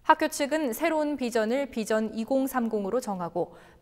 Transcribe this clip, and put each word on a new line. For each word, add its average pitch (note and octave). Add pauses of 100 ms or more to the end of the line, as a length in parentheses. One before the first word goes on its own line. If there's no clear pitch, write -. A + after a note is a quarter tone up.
학교 D#4
측은 D4
새로운 D4+
비전을 B3
비전 A3
이공삼공으로 A3+
정하고 F3 (240)